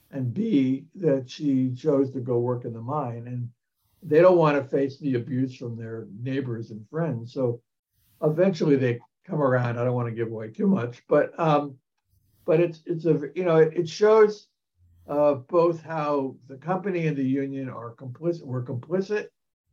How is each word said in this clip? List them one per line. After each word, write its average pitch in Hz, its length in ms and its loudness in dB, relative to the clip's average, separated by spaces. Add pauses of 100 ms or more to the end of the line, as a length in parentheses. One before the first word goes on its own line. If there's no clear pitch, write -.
(100)
and 127 220 -4
B, 135 600 0
that 139 340 0
she 131 460 0
chose 139 380 2
to 135 80 -8
go 123 180 -2
work 123 260 -2
in 113 80 -8
the 113 80 -12
mine. 120 460 -6
And 123 220 -8 (540)
they 151 180 4
don't 180 180 8
want 147 180 4
to 135 120 -2
face 139 300 -2
the 139 160 -2
abuse 127 420 -2
from 117 200 -10
their 113 300 -12 (160)
neighbors 123 480 -6
and 110 180 -16
friends. 131 440 -6
So 123 280 -2 (640)
eventually 160 540 2
they 120 240 0 (260)
come 156 160 -4
around. 123 360 0
I 120 60 -2
don't 123 100 0
want 120 140 -2
to 110 60 -8
give 113 140 -4
away 113 220 -10
too 208 160 -2
much, - 420 0
but, - 300 2
um, 147 380 0 (680)
but 165 140 4
it's, 165 260 -2
it's 165 200 -4
a, 143 280 2
you 180 100 -2
know, 165 120 2
it, 160 180 6
it 175 140 -2
shows, 214 600 4 (600)
uh, 147 260 2
both 165 480 2
how 147 540 -4 (120)
the 135 80 -18
company 175 520 -4
and 139 80 -2
the 135 80 0
union 135 440 -2
are 117 260 -12
complicit, 156 500 -8
were 127 180 -6
complicit 190 640 -6 (460)